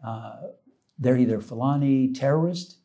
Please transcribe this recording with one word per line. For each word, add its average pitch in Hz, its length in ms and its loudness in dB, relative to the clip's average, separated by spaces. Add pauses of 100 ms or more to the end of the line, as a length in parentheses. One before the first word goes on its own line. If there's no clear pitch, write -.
uh, 113 440 -12 (500)
they're 127 180 2
either 113 240 2
Fulani 135 720 0
terrorists, 160 720 -2